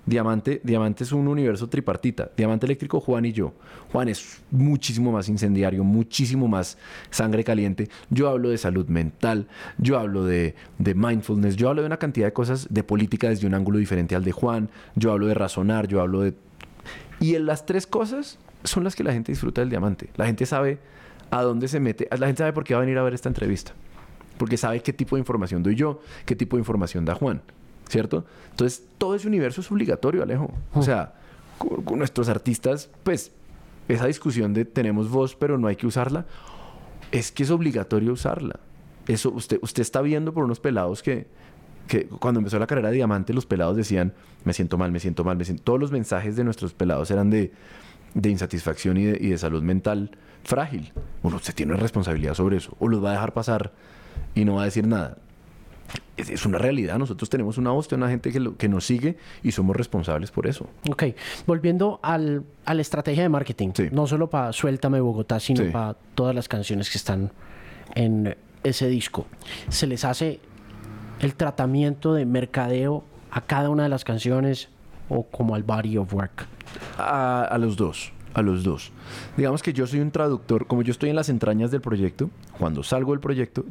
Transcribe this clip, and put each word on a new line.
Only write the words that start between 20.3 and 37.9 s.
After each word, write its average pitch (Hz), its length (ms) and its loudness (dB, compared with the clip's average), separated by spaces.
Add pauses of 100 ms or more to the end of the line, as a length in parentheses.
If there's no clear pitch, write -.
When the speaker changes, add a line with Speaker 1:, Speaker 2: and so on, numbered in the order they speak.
Speaker 1:
sabe 139 360 0 (500)
a 123 100 0
dónde 123 260 2
se 143 140 -2
mete, 117 300 0
la 131 160 0
gente 135 140 0
sabe 156 120 2
por 147 120 -4
qué 127 100 0
va 120 60 4
a 127 40 2
venir 131 140 2
a 127 40 2
ver 123 120 2
esta 127 160 -4
entrevista, 101 420 -2 (640)
porque 117 220 0
sabe 117 240 -2
qué 147 100 -2
tipo 135 240 -2
de 135 40 0
información 98 420 -2
doy 101 140 2
yo, 147 260 -2 (240)
qué 120 100 0
tipo 123 200 -2
de 120 60 2
información 92 420 -2
da 82 100 0
Juan, 107 260 -2 (480)
¿cierto? - 360 0 (260)
Entonces, 123 340 -2 (140)
todo 196 160 0
ese 202 140 -4
universo 170 320 0
es 180 100 -12
obligatorio, 185 520 2
Alejo. 131 300 -2 (200)
O 147 80 4
Speaker 2:
Hmm. - 20 4
Speaker 1:
sea, 120 320 0 (440)
con, - 240 -4
con 113 160 -2
nuestros 123 300 0
artistas, 123 600 0 (140)
pues, 185 300 -2 (560)
esa 120 180 2
discusión 117 480 0
de 113 100 2
"tenemos 107 460 0
voz, 131 240 2
pero 147 240 0
no 117 80 2
hay 101 100 2
que 120 120 -4
usarla", 131 360 0 (840)
es - 220 -2
que 139 100 -2
es 139 80 2
obligatorio 117 600 2